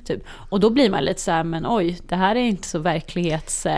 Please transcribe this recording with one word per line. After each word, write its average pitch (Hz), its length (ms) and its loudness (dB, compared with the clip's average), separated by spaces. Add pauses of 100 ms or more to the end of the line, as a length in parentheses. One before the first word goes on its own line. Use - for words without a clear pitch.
Typ. - 240 -4
Och - 320 -4
då 214 100 6
blir 233 200 6
man 156 140 0
lite 185 160 -2
så - 100 -2
här, 165 140 2
"Men 165 240 -4
oj, 175 300 0 (100)
det 175 80 -2
här 190 200 2
är 247 40 0
inte 226 280 0
så 175 100 -4
verklighets-, 160 880 -2 (120)